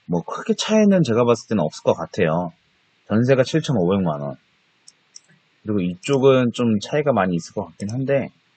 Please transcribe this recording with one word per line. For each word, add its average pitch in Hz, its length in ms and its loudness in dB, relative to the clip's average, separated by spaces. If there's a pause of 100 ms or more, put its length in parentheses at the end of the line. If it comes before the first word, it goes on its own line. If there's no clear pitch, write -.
뭐, 170 140 -2
크게 - 320 -4
차이는 202 480 2
제가 120 220 2
봤을 117 240 0
때는 101 140 0
없을 - 200 -6
것 120 100 2
같아요. 85 580 -2 (580)
전세가 123 340 2
칠천오백만 95 800 0
원. 69 140 -8 (1300)
그리고 104 180 -2
이쪽은 127 720 2
좀 113 260 0
차이가 147 320 -2
많이 95 240 2
있을 - 180 -6
것 98 120 -6
같긴 - 260 -12
한데, 131 380 -2 (280)